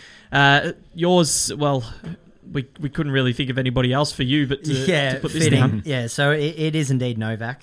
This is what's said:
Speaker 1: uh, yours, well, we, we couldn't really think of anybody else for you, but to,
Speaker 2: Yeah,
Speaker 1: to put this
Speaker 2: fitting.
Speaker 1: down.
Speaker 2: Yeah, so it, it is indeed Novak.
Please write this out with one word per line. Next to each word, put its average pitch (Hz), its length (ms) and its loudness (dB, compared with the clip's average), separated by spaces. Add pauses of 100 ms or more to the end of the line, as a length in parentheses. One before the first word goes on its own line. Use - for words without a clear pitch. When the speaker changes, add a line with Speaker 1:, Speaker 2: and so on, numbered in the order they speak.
(320)
Speaker 1:
uh, 139 400 4 (220)
yours, 175 600 2
well, 143 300 0 (640)
we, 139 160 -4 (140)
we 147 80 -6
couldn't 147 240 -4
really 131 220 2
think 131 160 -2
of 123 80 -4
anybody 127 340 0
else 143 180 0
for - 120 -6
you, 139 240 2
but 135 180 -4
to, 151 80 -2
Speaker 2:
Yeah, 135 400 0
Speaker 1:
to 131 80 -6
put 143 140 -4
this 160 100 2
Speaker 2:
fitting. 135 160 4
Speaker 1:
down. 110 240 2
Speaker 2:
Yeah, 127 220 -4
so 143 240 0
it, 151 280 -2
it 156 160 0
is 151 160 0
indeed 123 280 0
Novak. 113 440 -6